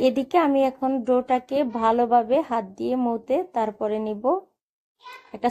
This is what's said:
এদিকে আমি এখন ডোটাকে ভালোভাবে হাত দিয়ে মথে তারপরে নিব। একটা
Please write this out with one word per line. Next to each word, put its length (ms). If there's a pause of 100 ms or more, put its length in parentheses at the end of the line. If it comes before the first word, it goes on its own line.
এদিকে 320
আমি 240
এখন 280 (140)
ডোটাকে 520 (220)
ভালোভাবে 580 (120)
হাত 160 (100)
দিয়ে 200 (100)
মথে 320 (160)
তারপরে 460
নিব। 240 (1080)
একটা 200